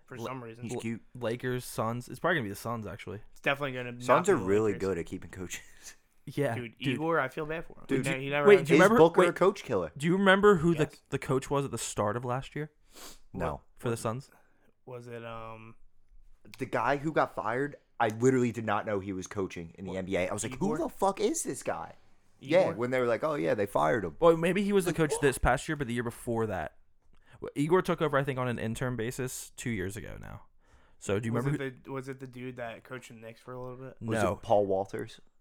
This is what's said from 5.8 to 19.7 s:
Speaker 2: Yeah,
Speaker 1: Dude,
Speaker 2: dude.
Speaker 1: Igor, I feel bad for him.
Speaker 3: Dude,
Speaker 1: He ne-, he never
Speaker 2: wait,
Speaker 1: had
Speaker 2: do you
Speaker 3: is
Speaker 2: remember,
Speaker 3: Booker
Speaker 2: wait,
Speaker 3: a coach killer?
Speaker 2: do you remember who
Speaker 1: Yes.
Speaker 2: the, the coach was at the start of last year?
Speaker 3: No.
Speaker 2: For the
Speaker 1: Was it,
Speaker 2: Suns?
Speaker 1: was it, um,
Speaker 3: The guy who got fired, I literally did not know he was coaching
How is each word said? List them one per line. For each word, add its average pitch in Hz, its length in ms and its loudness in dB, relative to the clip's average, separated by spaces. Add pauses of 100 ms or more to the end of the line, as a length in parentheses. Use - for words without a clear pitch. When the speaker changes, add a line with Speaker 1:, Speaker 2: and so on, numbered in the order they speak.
Speaker 2:
Yeah, 139 300 -2
Speaker 1:
Dude, 117 240 -10
Speaker 2:
dude. 127 140 0
Speaker 1:
Igor, 160 260 0
I 131 80 0
feel 156 180 -8
bad 160 200 -8
for - 80 -16
him. - 120 -20
Speaker 3:
Dude, 135 220 0
Speaker 1:
He 135 60 0
ne-, 135 100 -6
he 139 60 -6
never 143 180 4
Speaker 2:
wait, 202 120 12
Speaker 1:
had 160 80 -4
Speaker 2:
do - 80 4
you - 20 10
Speaker 3:
is 165 40 10
Speaker 2:
remember, 214 160 8
Speaker 3:
Booker 165 220 8
Speaker 2:
wait, 175 100 8
Speaker 3:
a 165 40 0
coach 196 320 4
killer? 92 320 0
Speaker 2:
do 147 100 -2
you 175 80 4
remember 196 400 8
who 170 160 4
Speaker 1:
Yes. 147 200 2
Speaker 2:
the, - 60 -20 (120)
the 135 100 -2
coach - 300 -2
was 139 160 0
at 127 60 -6
the 117 60 -6
start 104 380 -2
of 123 80 -6
last 127 320 -6
year? 151 160 -8 (600)
Speaker 3:
No. 80 260 -4 (180)
Speaker 2:
For - 120 -4
the - 20 0
Speaker 1:
Was 117 80 -4
it, - 40 -10
Speaker 2:
Suns? 120 260 -4 (560)
Speaker 1:
was 123 240 -14
it, 117 160 -12
um, 113 500 -14 (840)
Speaker 3:
The 131 60 -4
guy 123 300 0
who 143 160 -4
got 143 240 0
fired, 123 400 -4 (240)
I 117 80 4
literally 120 460 4
did 113 120 -6
not 104 200 0
know 104 160 -2
he 98 100 -8
was 92 160 -6
coaching 87 500 -6